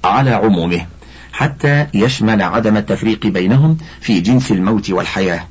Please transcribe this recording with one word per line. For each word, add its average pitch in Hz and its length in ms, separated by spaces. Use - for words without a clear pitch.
على 123 280
عمومه، 87 540
حتى 147 640
يشمل 110 480
عدم 107 360
التفريق 104 500
بينهم 120 500
في 101 180
جنس 123 320
الموت 98 380
والحياة 90 600